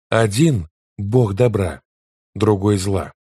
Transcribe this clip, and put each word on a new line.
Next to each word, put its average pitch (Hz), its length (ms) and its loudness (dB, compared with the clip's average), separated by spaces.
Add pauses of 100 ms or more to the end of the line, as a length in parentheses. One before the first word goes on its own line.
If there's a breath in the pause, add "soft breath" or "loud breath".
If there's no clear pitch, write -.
Один — 113 600 0 (300)
бог 107 340 0
добра, 98 480 -2 (540)
другой — 104 420 2
зла. 95 340 -4 (180)